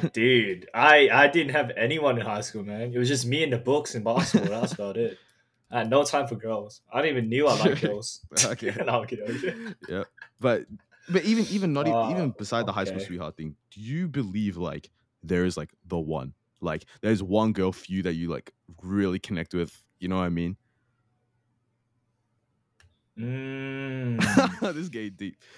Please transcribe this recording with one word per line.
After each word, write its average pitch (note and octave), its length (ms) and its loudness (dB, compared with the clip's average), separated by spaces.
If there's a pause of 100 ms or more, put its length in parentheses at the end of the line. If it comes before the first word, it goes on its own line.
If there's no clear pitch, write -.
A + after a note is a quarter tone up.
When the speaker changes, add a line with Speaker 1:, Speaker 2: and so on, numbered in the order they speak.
(120)
Speaker 1:
dude, A2 600 2
I, C#3+ 360 10
I C#3 180 8
didn't D3 240 2
have C#3 240 0
anyone C3 420 2
in G#2+ 80 -2
high G#2+ 160 -2
school, G#2+ 220 -8
man. A2 300 -6
It B2 40 0
was B2 100 2
just B2+ 180 0
me C#3 160 0
and D3 100 0
the A#2 60 2
books D3 360 0
and G#2+ 100 -6
basketball. C#3 460 2 (100)
That's - 120 -2
about G2+ 240 -6
it. A2+ 220 -2 (520)
I A#2+ 100 -4
had A2 100 -2
no C#3+ 140 6
time C#3+ 240 0
for A#2 80 -6
girls. G#2+ 460 -6 (100)
I B2+ 100 2
didn't D3+ 140 0
even A2+ 140 0
knew C#3 180 4
I A#2+ 60 6
liked C#3+ 260 4
Speaker 2:
<laughs> - 0 -
Speaker 1:
girls. G#2+ 440 -6 (200)
Speaker 2:
Okay. G#2+ 260 -2
Speaker 1:
<laughs> G2+ 160 -4
No, A#2+ 140 2
I'm A2 60 -6
kidding, G#2+ 220 -8
I'm B2 100 -4
kidding. A3 360 -6 (140)
Speaker 2:
Yeah. F#2+ 160 -6 (340)
But, A#2 280 0 (420)
but F3 160 2
even, A3 240 2
even F#3+ 240 0
not C#3+ 160 0
e-, - 40 2
Speaker 1:
Uh, A2+ 80 2
Speaker 2:
even D3 320 0
beside A2+ 340 -4
the G2 60 -2
high G2 120 -2
school F#2+ 160 -4
Speaker 1:
okay. G2 60 -8
Speaker 2:
sweetheart F2 300 -10
thing, D#2 200 -12 (160)
do G2 80 -18
you D3+ 280 -4
believe, G#2 480 -2
like, D#2 340 -8 (340)
there F2+ 200 0
is, F#2 120 -2
like, D#2+ 160 -8 (120)
the F2 140 -4
one? D2+ 360 -6 (260)
Like, D#2+ 240 -4 (180)
there's G#2 200 2
one G#2+ 300 2
girl F#2 200 0
for - 160 -18
you F#2+ 160 -2
that F2 100 -2
you, E2+ 160 -4
like, - 220 -10 (300)
really F#2+ 360 0
connect E2+ 360 -6
with. E2+ 280 -4 (160)
You F2+ 100 -6
know F#2+ 80 0
what F#2 80 2
I F2+ 40 0
mean? E2+ 280 -2 (2500)
Speaker 1:
Mm. C3 1040 -6
Speaker 2:
<laughs> G#3 400 4
This F#3 160 -2
is F3 140 -8
getting G#2+ 260 -8
deep. G2 200 -10 (220)